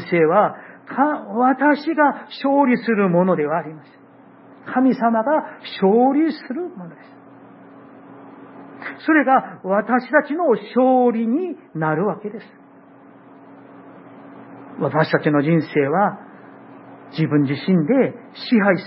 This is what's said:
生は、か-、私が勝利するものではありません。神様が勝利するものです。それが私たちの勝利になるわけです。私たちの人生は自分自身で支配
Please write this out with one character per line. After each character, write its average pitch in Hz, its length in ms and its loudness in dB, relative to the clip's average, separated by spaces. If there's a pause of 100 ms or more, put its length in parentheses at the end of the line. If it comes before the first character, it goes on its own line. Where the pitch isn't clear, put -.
(100)
生 170 160 4
は、 175 300 2 (300)
か-、 277 380 -2 (100)
私 269 600 0
が 285 320 0 (160)
勝 277 240 2
利 247 120 2
す - 120 -4
る 202 180 2
も 175 160 2
の 185 120 2
で 151 100 -2
は 156 120 -2
あ 165 40 -4
り 151 100 -12
ま 151 120 -20
せ - 60 -20
ん。 - 20 -20 (840)
神 254 200 2
様 226 280 0
が 285 360 -2 (220)
勝 233 320 4
利 302 200 0
す - 200 -12
る 339 160 -8
も 185 160 -16
の 170 60 -16
で 156 60 -20 (2000)
す。 - 100 -20
そ 302 60 2
れ 302 120 4
が 240 400 0
私 214 460 -2
た 285 180 4
ち 277 60 -6
の 330 160 0
勝 247 640 2
利 226 140 -2
に 320 300 -4 (180)
な 156 200 -2
る 170 120 0
わ 185 140 -4
け 208 100 -12
で 214 100 -14
す。 - 60 -20 (2250)
私 143 300 0
た 147 100 2
ち 160 100 0
の 147 100 2
人 160 220 2
生 139 260 -2
は 180 300 0 (920)
自 160 160 -2
分 147 160 2
自 139 120 -2
身 165 320 0
で 226 280 0 (200)
支 - 260 0
配 190 160 2 (100)